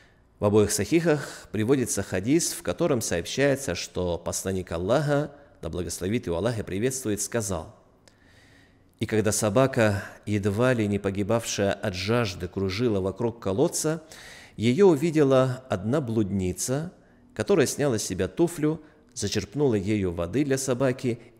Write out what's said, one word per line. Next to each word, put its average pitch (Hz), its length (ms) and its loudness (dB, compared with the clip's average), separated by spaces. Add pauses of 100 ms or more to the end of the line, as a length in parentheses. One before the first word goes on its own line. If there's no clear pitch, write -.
(380)
В - 60 -2
обоих 104 260 6
сахихах 151 800 0
приводится 110 540 0
хадис, 123 480 0
в - 100 -12
котором 143 380 0
сообщается, 131 760 -2
что 87 440 -4
посланник 92 520 -6
Аллаха, 143 640 0 (280)
да - 80 -8
благословит 90 560 -4
его 85 100 -2
Аллах 107 240 -2
и - 20 -6
приветствует, 104 580 -4
сказал: 98 540 -6 (1300)
«И 113 60 -4
когда 107 260 2
собака, 107 720 2 (220)
едва 104 480 2
ли 110 120 0
не 101 140 0
погибавшая 101 720 0
от 104 220 -4
жажды, 95 520 -2
кружила 98 540 0
вокруг 101 420 -4
колодца, 156 640 0 (520)
её 123 300 4
увидела 135 800 4
одна 107 320 0
блудница, 110 920 -2 (420)
которая 143 320 2
сняла 131 320 0
с - 60 -4
себя 92 240 -2
туфлю, 160 520 0 (320)
зачерпнула 110 640 0
ею 98 380 0
воды 87 320 -2
для 135 140 0
собаки 127 600 -2 (220)